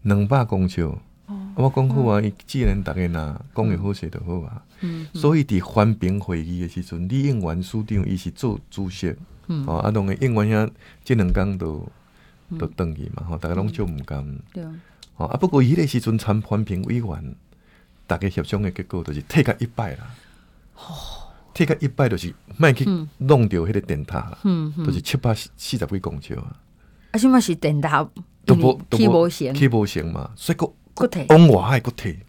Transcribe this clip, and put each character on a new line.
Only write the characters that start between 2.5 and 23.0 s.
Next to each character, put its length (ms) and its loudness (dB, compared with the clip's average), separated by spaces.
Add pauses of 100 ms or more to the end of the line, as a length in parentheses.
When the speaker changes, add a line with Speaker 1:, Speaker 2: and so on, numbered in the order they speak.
Speaker 1:
然 200 2
大 100 -6
家 140 -2
若 360 -4 (120)
讲 140 0
会 80 0
好 160 -4
势 160 -8
就 160 -10
好 220 -6
啊。 160 -14 (180)
Speaker 2:
嗯。 220 -6
嗯 100 -12
哼。 80 -10
Speaker 1:
所 160 4
以 80 2
伫 180 0
环 320 2
评 240 -2
会 240 -4
议 200 -6
的 60 -4
时 140 -8
阵， 240 -8
李 160 -2
应 200 0
元 200 -2
市 220 -6
长 240 0
伊 80 -2
是 140 -6
做 280 -4 (120)
主 200 -6
席， 240 -4 (320)
Speaker 2:
嗯。 220 -4
Speaker 1:
哦， 80 -2
啊， 140 0
当 140 0
然 160 -2
应 140 2
元 320 2
遐 40 -6 (340)
这 100 2
两 180 4
天 240 0
都， 300 -6 (600)
Speaker 2:
嗯。 100 -10
Speaker 1:
都 100 -4
转 280 -4
去 180 -10
嘛， 140 -10
吼， 100 -6
大 100 -6
家 60 -2
拢 140 -2
足 160 -4
毋 200 -6
甘。 220 -8 (260)
Speaker 2:
对。 120 -10 (520)
Speaker 1:
哦， 100 -4
啊， 100 -4
不 100 2
过 160 4
伊 120 6
迄 20 4
个 100 2
时 140 -2
阵 180 0
参 220 0
环 240 -2
评 200 -4
委 120 -4
员， 380 -8 (720)
大 120 -2
家 120 -2
协 140 -4
商 180 -4
的 120 -2
结 100 -10
果 220 -8
就 80 -8
是 100 -6
退 220 2
到 160 0
一 60 -2
百 280 -8
啦。 160 -16 (640)
Speaker 2:
哦。 400 -16 (400)
Speaker 1:
退 120 2
到 140 0
一 80 0
百 200 0
就 80 0
是 160 -8 (240)
莫 140 6
去 180 2 (280)